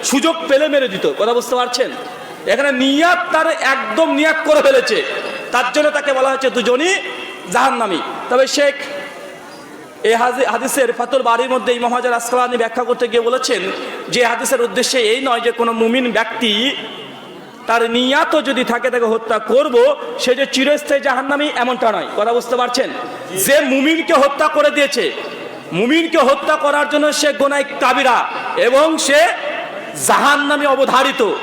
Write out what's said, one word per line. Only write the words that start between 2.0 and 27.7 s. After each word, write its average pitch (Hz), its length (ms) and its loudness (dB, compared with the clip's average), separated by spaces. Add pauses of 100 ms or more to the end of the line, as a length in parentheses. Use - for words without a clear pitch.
এখানে 277 260 0
নিয়াত, 285 480 2 (120)
তার 311 160 2
একদম 294 680 0
নিয়াত 311 220 2 (100)
করে 302 160 4
ফেলেছে, 240 420 4 (480)
তার 247 120 0 (100)
জন্য 302 160 2
তাকে 285 240 -2
বলা 262 180 2
হচ্ছে 262 180 0
দুজনই 247 460 2 (560)
জাহান্নামী। 233 480 0 (300)
তবে 262 180 4
শেখ 285 280 2 (1300)
এই 220 120 4
হাজি-, 247 340 0
হাদিসের 240 440 0
ফাতুল 247 280 -2
বারীর 240 280 0
মধ্যে 247 240 0
ইমাম 240 200 -2
হাজার 240 200 0
আসকালানী 240 440 0
ব্যাখ্যা 226 260 -2
করতে 240 240 -2
গিয়ে 233 140 2
বলেছেন 240 400 -2 (480)
যে 233 160 2
হাদিসের 240 360 0
উদ্দেশ্যে 240 380 0
এই 233 220 2
নয় 240 200 0
যে 233 100 0
কোনো 233 200 0
মুমিন 233 400 0
ব্যক্তি 226 640 -2 (920)
তার 226 240 0
নিয়াতও 285 500 2
যদি 247 220 -2
থাকে 240 260 -2
তাকে 233 160 0
হত্যা 220 340 0
করব, 262 560 4 (240)
সে 254 160 2
যে 269 100 0
চিরস্থায়ী 285 560 0
জাহান্নামী, 277 540 0
এমনটা 247 360 0
নয়। 170 160 -4 (100)
কথা 220 160 0
বুঝতে 240 220 0
পারছেন? 247 340 -2 (480)
যে 269 240 4
মুমিনকে 302 520 0
হত্যা 277 340 2
করে 294 240 2
দিয়েছে, 277 400 0 (600)
মুমিনকে 311 460 2
হত্যা 294 380 2
করার 294 340 0
জন্য 294 240 2
সে 294 200 0
গোনায় 277 300 0 (160)